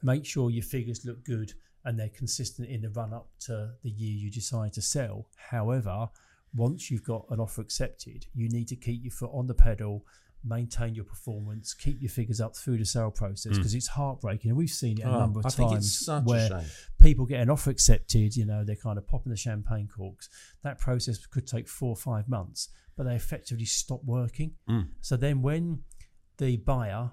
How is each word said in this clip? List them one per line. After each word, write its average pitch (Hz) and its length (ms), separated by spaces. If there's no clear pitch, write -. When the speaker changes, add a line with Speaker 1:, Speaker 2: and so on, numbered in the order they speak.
Speaker 1:
make 135 220
sure 127 240
your 113 140
figures 120 420
look 120 180
good 110 300
and 117 120
they're 107 120
consistent - 580
in 120 140
the 110 80
run 110 240
up 113 160
to 113 420
the 123 80
year 107 240
you 104 160
decide 110 440
to 107 80
sell. 110 560
However, 110 720
once 120 380
you've 113 120
got 113 260
an 110 100
offer - 220
accepted, - 720
you 113 160
need 117 180
to 127 80
keep 120 280
your 127 80
foot - 200
on 127 160
the 123 60
pedal, 104 520
maintain 117 520
your 107 100
performance, 107 680
keep - 280
your 127 80
figures 110 320
up 110 140
through 123 220
the 110 80
sale 110 260
process, 101 460
Speaker 2:
Mm. 95 40
Speaker 1:
'cause 95 140
it's 123 120
heartbreaking. 113 640
And 123 60
we've 160 120
seen 113 300
it 110 40
a 127 60
Speaker 2:
Oh, 123 100
Speaker 1:
number 110 200
of 107 60
Speaker 2:
I 131 40
think 120 240
it's 101 320
Speaker 1:
times - 0
Speaker 2:
such 151 180
a - 20
Speaker 1:
where 117 240
Speaker 2:
shame. 85 200
Speaker 1:
people 139 260
get 123 160
an 120 80
offer 143 200
accepted, 110 680
you 113 100
know, 104 200
they're 104 100
kind 104 220
of 98 100
popping - 220
the 113 80
champagne 107 500
corks. - 420
That 139 160
process 123 460
could - 220
take 117 220
four - 200
or 113 60
five 110 320
months, 104 420
but 139 80
they 123 120
effectively - 500
stop - 380
working. 123 520
Speaker 2:
Mm. 113 220
Speaker 1:
So - 140
then 135 260
when 160 420
the 131 200
buyer 110 540